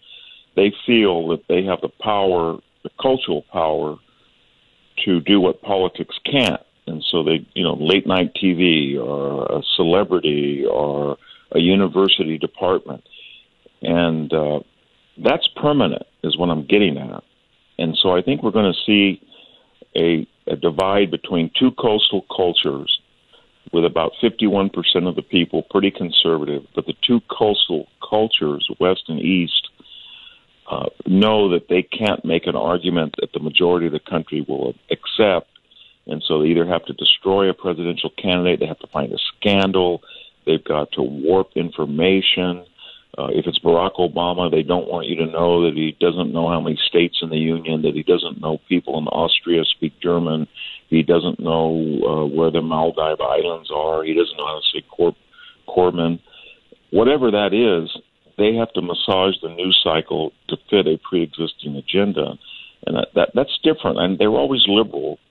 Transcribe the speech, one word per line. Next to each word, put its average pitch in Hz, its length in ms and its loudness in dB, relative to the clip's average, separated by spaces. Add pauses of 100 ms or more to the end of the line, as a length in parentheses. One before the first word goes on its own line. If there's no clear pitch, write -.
(540)
they 101 180 4 (140)
feel 98 420 4
that 82 200 -2
they 90 160 2
have 92 160 -2
the - 100 -4 (100)
power, 92 580 0 (240)
the - 80 -14 (100)
cultural 131 420 0 (100)
power, 76 440 -2 (1080)
to 90 160 2
do 98 200 4
what 90 220 0
politics 92 540 -4 (140)
can't. 123 300 0 (260)
And 80 240 -8
so 82 140 0
they, 80 200 0 (100)
you 87 100 -2
know, 78 100 0
late 85 320 0
night 92 340 0
T 95 120 2
V 80 460 2
or 69 480 -4
a 71 160 -2 (120)
celebrity 78 880 0
or 71 540 -2 (340)
a 82 60 2
university 90 800 2
department, 87 640 -4 (800)
and, 82 500 0
uh, 76 280 0 (580)
that's 139 380 0
permanent 139 460 0 (220)
is 85 120 -2
what 87 140 0
I'm 78 160 -4
getting 92 320 2
at. 55 260 -12 (540)
And 80 220 -4
so 92 140 2
I 90 80 2
think 139 200 -2
we're 117 80 0
gonna 98 220 2 (120)
see 101 360 2 (760)
a, 82 300 2 (200)
a - 100 -2
divide 95 540 0
between - 480 -2
two 131 140 4
coastal 107 640 0
cultures 80 640 -2 (720)
with 85 120 4
about 82 360 0
fifty-one 101 500 2
percent - 360 0
of - 100 -4
the 76 60 -4
people 85 480 -2
pretty 98 200 2
conservative, 76 720 0 (100)
but - 120 -4
the - 80 -6 (120)
two 120 140 4 (100)
coastal 101 580 0 (200)
cultures, 82 600 0 (100)
West 92 300 2
and - 120 -4
East, 87 480 0 (1000)
uh, - 160 -6 (200)
know 104 420 4
that 87 200 0
they 92 140 2
can't - 420 -2
make 85 220 0
an 85 100 0
argument 82 640 0
that - 120 -6
the - 80 -8
majority 85 460 0
of 78 60 -2
the 76 80 -6
country 78 460 -4
will 67 280 -4 (160)
accept. 92 580 0 (580)
And 76 200 -8
so 78 140 0
they 78 80 4
either 85 180 2
have 87 180 -2
to - 80 -12
destroy 95 560 0
a 90 60 -2
presidential 85 560 -6
candidate, 90 500 -2
they - 60 0
have 80 140 -10
to - 80 -18
find 69 240 -6
a - 60 -6 (180)
scandal, 95 640 0 (420)
they've 80 180 0
got 76 300 -4
to 78 100 -4
warp 73 540 0
information. 90 1080 0 (540)
Uh, 67 140 -4
if - 140 0
it's 87 140 -2
Barack 85 360 2
Obama, 87 540 0
they 78 120 2
don't 87 260 -2
want 85 180 -6
you 80 100 -4
to 80 100 0
know 85 380 2
that 80 100 2
he 78 240 -4
doesn't 85 340 0
know 82 160 -2
how 85 120 0
many 78 260 -2
states 87 360 0
in 82 80 -8
the 78 80 -2
union, 80 420 -2
that 76 140 0
he 76 80 -4
doesn't 85 400 0
know 78 160 -4 (100)
people 85 300 -2
in 76 100 -4
Austria 82 560 0
speak - 380 -4
German, 82 440 0 (420)
he 82 140 4
doesn't 85 380 2
know, 82 300 0 (340)
uh, 78 220 0
where 78 240 2
the 82 100 0
Maldive 80 600 0
Islands 80 540 -2
are, 78 300 -2
he 78 80 -2
doesn't 80 240 0
know 73 100 -8
how 78 140 -6
to - 120 -8
say 76 180 -10
Cor-, 85 260 0 (500)
Corbin. 87 540 0 (720)
Whatever 127 400 4
that 101 240 2
is, 101 360 2 (460)
they 107 180 2
have 117 200 -2
to 90 80 -2
massage 92 580 0
the 82 80 -8
news 87 340 0
cycle 80 520 -2 (140)
to 80 100 -6 (100)
fit 98 180 4
a 80 220 0
pre-existing 82 680 -4
agenda. 80 640 -2 (480)
And - 100 -2
that, - 180 -2
that, - 200 2
that's - 300 -2
different. 156 340 0
And 90 200 0
they 107 80 4
were 113 120 2
always 135 300 0
liberal, 82 500 0 (120)